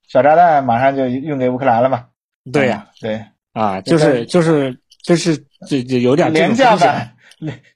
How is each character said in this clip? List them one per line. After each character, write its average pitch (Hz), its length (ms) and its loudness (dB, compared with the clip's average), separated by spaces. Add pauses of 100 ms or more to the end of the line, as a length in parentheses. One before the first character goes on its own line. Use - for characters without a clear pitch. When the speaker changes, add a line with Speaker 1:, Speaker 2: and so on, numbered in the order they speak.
Speaker 1:
小 127 140 2
炸 147 120 4
弹， 160 300 4
马 120 160 0
上 135 160 0
就 135 100 -2
运 135 300 -6
给 127 140 -2
乌 127 80 -6
克 135 80 -4
兰 117 160 2
了 131 80 0
嘛？ 120 160 -6 (440)
Speaker 2:
对 135 180 0
呀。 104 200 -6
Speaker 1:
嗯， - 140 -20
对。 110 220 -8 (280)
Speaker 2:
啊， 101 300 -4
就 165 160 0
是， 139 260 0
就 175 160 0
是， 147 380 -2 (260)
就 175 100 0
是， 160 220 -2 (320)
就， 135 140 -2
就 127 160 -2
有 123 180 2
点 160 160 0
这 156 140 0
种 220 100 0
风 - 0 -
险。 262 100 2
Speaker 1:
廉 220 100 4
价 - 0 -
版， 151 400 -2 (220)
廉-， 156 220 -12 (160)